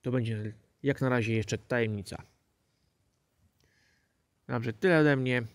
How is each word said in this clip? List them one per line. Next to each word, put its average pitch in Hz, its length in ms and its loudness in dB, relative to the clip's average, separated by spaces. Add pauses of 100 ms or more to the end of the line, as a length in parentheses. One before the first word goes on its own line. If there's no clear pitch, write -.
To 127 100 -4
będzie 110 420 -2 (300)
jak 139 180 0
na 131 80 2
razie 117 240 2
jeszcze 110 240 -2
tajemnica. 110 680 -4 (2250)
Dobrze, 123 260 -4
tyle 175 260 4
ode 147 160 6
mnie. 127 280 0 (120)